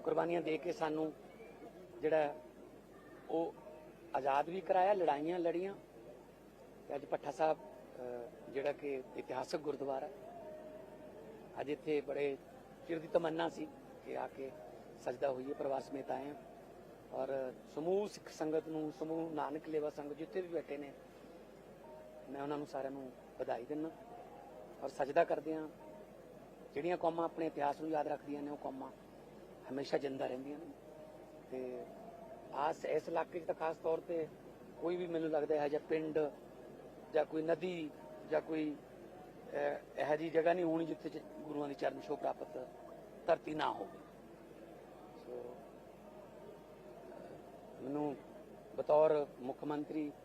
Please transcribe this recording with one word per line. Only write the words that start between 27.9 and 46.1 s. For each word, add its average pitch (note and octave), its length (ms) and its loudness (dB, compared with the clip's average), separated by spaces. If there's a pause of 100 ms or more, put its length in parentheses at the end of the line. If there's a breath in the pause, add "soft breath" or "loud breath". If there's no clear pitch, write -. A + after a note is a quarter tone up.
ਯਾਦ D3 180 4
ਰੱਖਦੀਆਂ C#3+ 340 -2
ਨੇ, C#3+ 80 -4
ਉਹ D3 60 -2
ਕੌਮਾਂ C3+ 340 -6 (800)
ਹਮੇਸ਼ਾ C#3 280 2
ਜਿੰਦਾ C3+ 280 0
ਰਹਿੰਦੀਆਂ C3+ 320 -4
ਨੇ। E3 80 -10 (840)
ਤੇ B2+ 360 -4 (680)
ਆਸ, D3 300 2
ਇਸ D#3 240 2
ਇਲਾਕੇ E3+ 320 2
'ਚ D#3+ 40 -8
ਤਾਂ E3 100 0
ਖਾਸ D#3+ 220 2
ਤੌਰ E3 240 4
ਤੇ E3 280 0 (520)
ਕੋਈ F3 160 2
ਵੀ F3+ 100 0
ਮੈਨੂੰ E3 240 2
ਲੱਗਦਾ D3+ 240 6
ਇਹੋ D3 140 6
ਜਿਹਾ D3 200 4
ਪਿੰਡ D#3 300 4 (960)
ਜਾਂ D3+ 100 8
ਕੋਈ D#3 180 0
ਨਦੀ E3 480 2 (400)
ਜਾਂ D3+ 100 6
ਕੋਈ, D#3 360 2 (800)
ਅਹ, C#3+ 460 2
ਇਹੋ D3 160 6
ਜਿਹੀ D#3+ 140 0
ਜਗ੍ਹਾ D#3+ 220 8
ਨਹੀਂ F3 120 6
ਹੋਣੀ E3 220 4
ਜਿੱਥੇ D#3+ 220 -2
ਚ D#3 100 -4
ਗੁਰੂਆਂ D3 500 -4
ਦੀ C#3 60 -2
ਚਰਨ C3+ 260 2
ਛੋਹ C#3+ 160 -2
ਪ੍ਰਾਪਤ C3 500 -2 (600)
ਧਰਤੀ D#3+ 280 6
ਨਾ C#3 180 4
ਹੋਵੇ। - 260 -4 (1300)
ਸੋ, B2 300 -6 (1500)